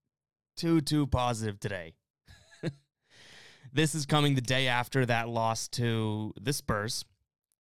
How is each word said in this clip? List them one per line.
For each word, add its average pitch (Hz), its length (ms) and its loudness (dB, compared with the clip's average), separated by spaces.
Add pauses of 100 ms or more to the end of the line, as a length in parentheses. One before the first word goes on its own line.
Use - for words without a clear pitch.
(560)
too, 165 240 4
too 147 260 2
positive 117 540 -2
today. 90 320 -8 (680)
<laughs> 165 80 -4 (1040)
This 156 200 2
is 151 120 -4
coming 147 300 4
the 127 40 2
day 127 280 2
after 123 360 2
that 117 240 0
loss 113 400 -2
to 110 720 -2
the 123 140 -2
Spurs. 107 500 -4 (560)